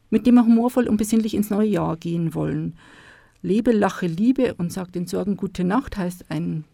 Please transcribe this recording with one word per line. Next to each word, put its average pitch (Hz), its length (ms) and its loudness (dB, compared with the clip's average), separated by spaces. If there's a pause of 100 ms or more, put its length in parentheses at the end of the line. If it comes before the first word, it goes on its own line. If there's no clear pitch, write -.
(100)
mit 220 160 0
dem 247 80 8
wir 240 100 8
humorvoll 233 440 4
und 208 100 0
besinnlich 220 340 0
ins 208 160 0
neue 208 200 0
Jahr 165 280 0
gehen 165 380 -4
wollen. 156 420 -4 (640)
Lebe, 220 320 2
lache, 190 360 0
liebe 233 460 0
und 175 200 -6
sag 180 180 -10
den 180 140 -6
Sorgen 185 320 -4
gute 190 260 -6
Nacht 214 320 -2
heißt 180 340 -6
ein 160 440 -6